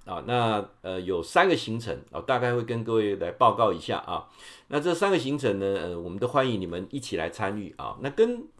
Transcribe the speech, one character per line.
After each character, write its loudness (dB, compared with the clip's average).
啊。 -8
那， 2
呃， -6
有 -2
三 4
个 4
行 -4
程 -6
啊， -8
大 0
概 0
会 0
跟 -4
各 -2
位 4
来 -4
报 6
告 4
一 -2
下 -4
啊。 -6
那 0
这 2
三 2
个 6
行 0
程 2
呢， -2
呃， -4
我 -6
们 -6
都 0
欢 2
迎 0
你 -4
们 -6
一 -6
起 -6
来 -2
参 -4
与 -8
啊。 -8
那 -4
跟 2